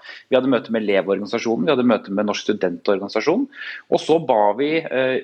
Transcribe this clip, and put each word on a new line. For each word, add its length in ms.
Vi 60
hadde 120
møte 220
med 140
Elevorganisasjonen, 840
vi 100
hadde 80
møte 240
med 180
Norsk 220
Studentorganisasjon. 960
Og 100
så 260
ba 280
vi, 260
eh, 420